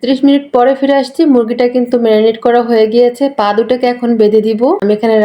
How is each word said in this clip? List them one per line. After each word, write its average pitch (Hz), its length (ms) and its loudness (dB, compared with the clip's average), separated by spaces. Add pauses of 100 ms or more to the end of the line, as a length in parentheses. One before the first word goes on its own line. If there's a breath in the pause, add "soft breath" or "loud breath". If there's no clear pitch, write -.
ত্রিশ 262 240 -2
মিনিট 277 180 2 (100)
পরে 254 240 2
ফিরে 277 220 0
আসছি। 262 200 -6 (120)
মুরগিটা 240 420 0
কিন্তু 247 200 -2 (100)
ম্যারিনেট 220 400 2
করা 240 240 2
হয়ে 220 240 2
গিয়েছে। 240 320 0 (140)
পা 208 180 0
দুটোকে 247 380 -2
এখন 240 160 -4 (100)
বেঁধে 214 280 2
দিব। 220 120 -4 (220)
আমি 202 140 0
এখানে 226 180 0 (100)